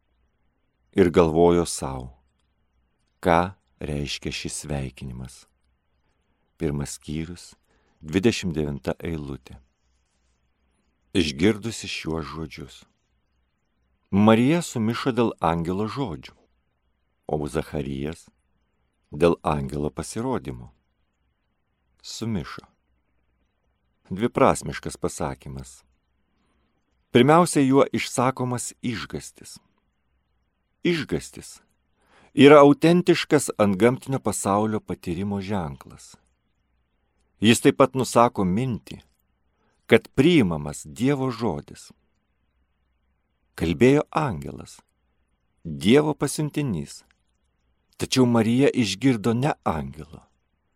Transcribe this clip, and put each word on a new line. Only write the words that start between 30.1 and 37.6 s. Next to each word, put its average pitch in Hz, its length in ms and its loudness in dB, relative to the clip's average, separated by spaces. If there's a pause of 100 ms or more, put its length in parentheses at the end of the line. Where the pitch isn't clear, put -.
Išgąstis - 760 -6 (720)
yra 143 300 10
autentiškas 160 920 4
antgamtinio 117 600 0
pasaulio 104 600 -2
patyrimo 98 640 -8
ženklas. 80 720 -10 (1200)
Jis 113 240 4